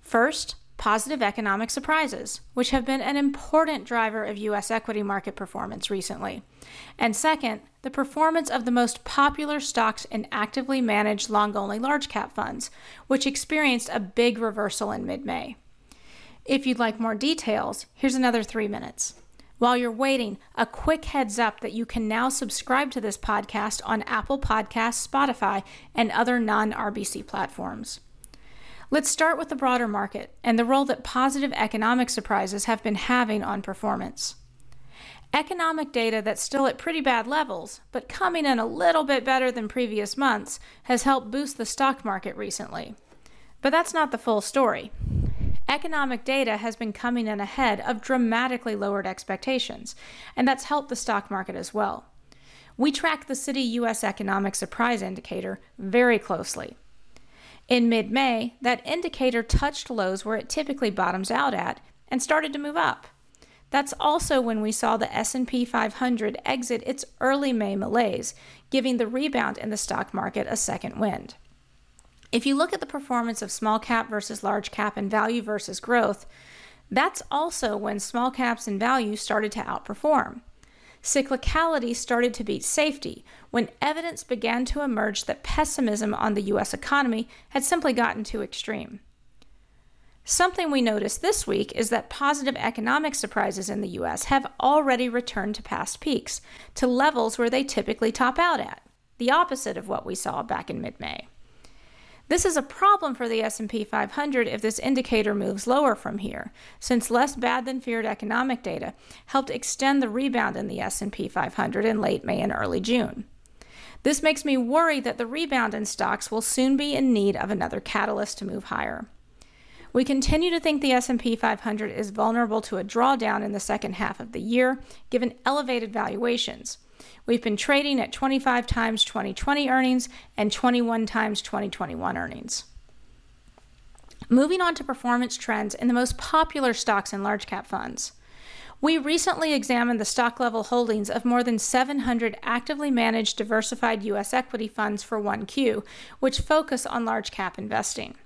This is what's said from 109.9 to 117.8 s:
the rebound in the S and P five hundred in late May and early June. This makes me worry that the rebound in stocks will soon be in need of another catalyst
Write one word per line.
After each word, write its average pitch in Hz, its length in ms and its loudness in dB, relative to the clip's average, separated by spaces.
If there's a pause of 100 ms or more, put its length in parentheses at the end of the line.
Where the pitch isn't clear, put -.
the 240 60 0
rebound 247 480 0
in - 120 -4
the - 120 -6
S 190 220 -4
and 202 100 -4
P - 160 -6
five - 240 -2
hundred - 320 -2
in 220 160 2
late - 240 0
May - 160 -2
and 202 100 0
early 107 300 -2
June. 226 460 -2 (800)
This 285 180 2
makes 311 200 2
me 277 140 2
worry 285 440 4
that 233 180 -4
the 233 80 -2
rebound 262 480 0
in 214 100 -4
stocks - 460 -2
will 226 100 0
soon 262 380 4
be 285 160 0
in 262 180 4
need 202 240 4
of - 140 -2
another - 280 -2
catalyst 208 600 -2